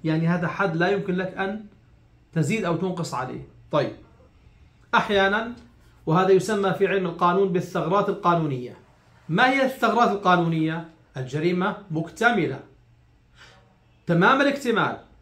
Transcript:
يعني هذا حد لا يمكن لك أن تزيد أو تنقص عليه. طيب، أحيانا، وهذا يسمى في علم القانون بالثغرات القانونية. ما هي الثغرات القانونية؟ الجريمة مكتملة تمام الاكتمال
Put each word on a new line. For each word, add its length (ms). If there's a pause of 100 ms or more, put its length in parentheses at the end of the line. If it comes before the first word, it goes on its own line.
يعني 240
هذا 200
حد 280
لا 140
يمكن 260
لك 220
أن 280 (680)
تزيد 320
أو 100
تنقص 380
عليه. 340 (240)
طيب، 240 (1000)
أحيانا، 580 (520)
وهذا 260
يسمى 420
في 140
علم 180
القانون 480
بالثغرات 560
القانونية. 680 (520)
ما 200
هي 160
الثغرات 460
القانونية؟ 760 (280)
الجريمة 600 (140)
مكتملة 680 (1500)
تمام 340
الاكتمال 560 (240)